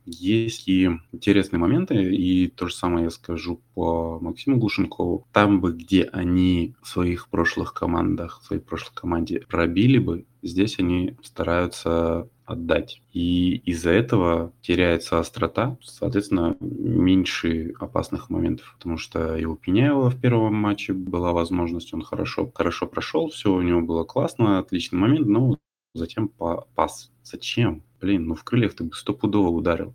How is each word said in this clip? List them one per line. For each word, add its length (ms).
есть 580
и 200
интересные 480
моменты, 420
и 460
то 200
же 60
самое 300
я 60
скажу 500
по 460
Максиму 360
Глушенкову. 760
Там 280
бы, 120
где 320
они 760
в 80
своих 400
прошлых 460
командах, 640
в 60
своей 160
прошлой 320
команде 520
пробили 520
бы, 260
здесь 360
они 440
стараются 1040
отдать. 560
И 440
из-за 240
этого 720
теряется 560
острота, 640
соответственно, 800
меньше 1160
опасных 520
моментов. 480
Потому 180
что 400
и 80
у 120
Пеняева 520
в 100
первом 360
матче 400
была 380
возможность, 600
он 80
хорошо, 540
хорошо 320
прошел, 420
все 240
у 80
него 220
было 220
классно, 540
отличный 400
момент, 280
но 320
затем 340
па-, 360
пас. 380
Зачем? 600
Блин, 280
ну 60
в 100
крыльях 300
ты 100
бы 100
стопудово 540
ударил. 460